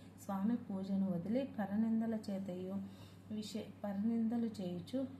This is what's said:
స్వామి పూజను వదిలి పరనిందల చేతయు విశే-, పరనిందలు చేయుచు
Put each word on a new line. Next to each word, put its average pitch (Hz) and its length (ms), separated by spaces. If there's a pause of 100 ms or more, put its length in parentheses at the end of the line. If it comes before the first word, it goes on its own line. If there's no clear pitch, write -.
(260)
స్వామి 202 300
పూజను 190 560
వదిలి 226 380 (100)
పరనిందల 226 540
చేతయు 196 680 (500)
విశే-, 214 520
పరనిందలు 226 640
చేయుచు 202 640 (120)